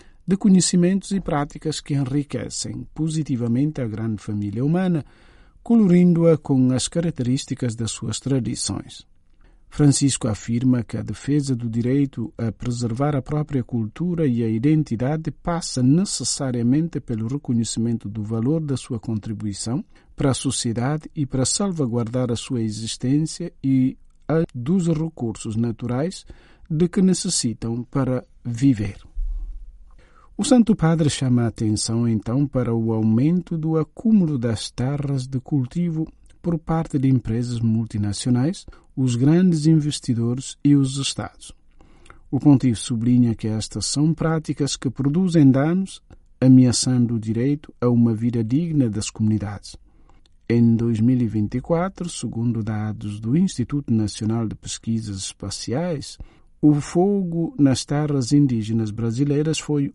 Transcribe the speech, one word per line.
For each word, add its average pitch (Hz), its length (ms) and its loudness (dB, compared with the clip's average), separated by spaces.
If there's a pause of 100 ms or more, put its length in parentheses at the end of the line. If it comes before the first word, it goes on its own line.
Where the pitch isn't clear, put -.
(260)
de 190 120 2
conhecimentos 185 720 4
e 196 100 -2
práticas 151 600 -4
que - 100 -6
enriquecem 123 1000 -4
positivamente 147 880 -2
a 120 40 -4
grande 107 360 -4
família 104 420 -4
humana, 170 400 0 (580)
colorindo-a 180 760 6
com 131 340 2
as 127 160 -2
características 131 880 -4
das 113 140 -4
suas - 280 -8
tradições. - 880 -4 (640)
Francisco 143 580 2
afirma 117 560 0
que - 140 -10
a 110 60 -6
defesa 135 520 -2
do 117 140 -4
direito 123 680 -2
a 113 120 -4
preservar 120 640 -4
a 135 60 -2
própria 147 420 -4
cultura 156 640 -4
e 120 160 0
a 113 60 0
identidade 139 840 0
passa 165 520 -4
necessariamente 135 1160 0
pelo 110 260 -6
reconhecimento 117 840 -2
do 107 140 -8
valor 113 380 -2
da 139 180 -4
sua 123 200 -8
contribuição 110 840 -6 (320)
para 135 140 0
a 123 40 0
sociedade 123 800 -4
e 147 120 -4
para 131 180 -2
salvaguardar 127 880 -2
a 117 60 -2
sua 120 260 -4
existência 127 920 -4 (100)
e 131 360 2 (280)
a 165 180 2 (100)
dos 165 340 0
recursos 151 680 -4
naturais 120 680 -4 (460)
de 170 180 2
que 190 140 0
necessitam 123 800 0
para 127 420 -4 (180)
viver. 117 540 0 (1400)
O 214 60 -2
Santo 226 320 6
Padre 160 340 2
chama 123 340 0
a 117 40 0
atenção, 113 640 -2
então, 113 360 0
para 123 300 -2
o 113 180 0
aumento 123 640 2
do 160 200 -2
acúmulo 165 600 2
das 117 320 -4
terras 139 600 -4
de 135 100 -4
cultivo 160 720 -2 (340)
por 170 160 -2
parte 160 400 -2
de 131 100 2
empresas 120 520 0
multinacionais, 113 1080 -2 (300)
os 131 180 0
grandes 156 520 4
investidores 131 960 0
e 143 100 6
os 135 240 2
Estados. - 540 -8 (800)
O 135 80 0
pontífice 135 420 6
sublinha 120 520 2
que 110 120 -6
estas 107 400 -4
são 156 260 2
práticas 156 640 -2
que - 140 -4
produzem 156 580 4
danos, 160 540 2 (380)
ameaçando 127 720 6
o 117 40 -2
direito 117 640 -2
a 123 80 2
uma 117 240 6
vida 117 300 0
digna 139 480 0
das 104 200 -4
comunidades. 104 680 -2 (720)
Em 117 260 6
dois 113 260 0
mil 123 200 4
e 120 80 0
vinte 107 300 -2
e - 20 -6
quatro, 175 480 -2
segundo 117 540 -4
dados 107 580 -6
do 113 160 0
Instituto 143 580 -2
Nacional 110 540 -2
de - 80 -10
Pesquisas 110 600 -6
Espaciais, 127 1000 -8 (420)
o 151 140 6
fogo 170 840 0
nas 135 260 4
terras 143 480 -2
indígenas 113 580 2
brasileiras 139 680 -2
foi 147 360 -2